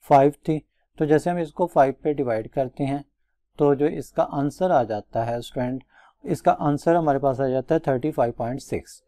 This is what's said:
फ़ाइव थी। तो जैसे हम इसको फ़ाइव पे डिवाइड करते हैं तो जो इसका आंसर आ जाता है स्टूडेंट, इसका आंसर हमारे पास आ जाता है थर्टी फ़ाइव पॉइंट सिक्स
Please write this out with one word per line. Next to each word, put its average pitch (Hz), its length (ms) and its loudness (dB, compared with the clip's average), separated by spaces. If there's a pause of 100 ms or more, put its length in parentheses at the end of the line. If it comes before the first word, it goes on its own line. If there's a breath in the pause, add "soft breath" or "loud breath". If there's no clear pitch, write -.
फ़ाइव 143 340 6
थी। 156 180 -4 (400)
तो 160 80 0
जैसे 151 240 2
हम 175 80 -4
इसको 170 280 -4
फ़ाइव 139 280 2 (100)
पे 151 100 0
डिवाइड 120 360 -4
करते 135 340 -4
हैं 139 180 -4 (560)
तो 143 160 4
जो 143 140 0
इसका 160 340 -4
आंसर 151 500 -2
आ 135 120 4
जाता 110 400 -6
है 120 160 -6
स्टूडेंट, 127 420 -8 (420 soft breath)
इसका 175 280 0
आंसर 165 440 0
हमारे 147 220 2
पास 135 220 0
आ 135 80 0
जाता 131 260 0
है 160 80 2
थर्टी 135 300 -2
फ़ाइव 120 220 0
पॉइंट 123 260 -6
सिक्स - 480 -10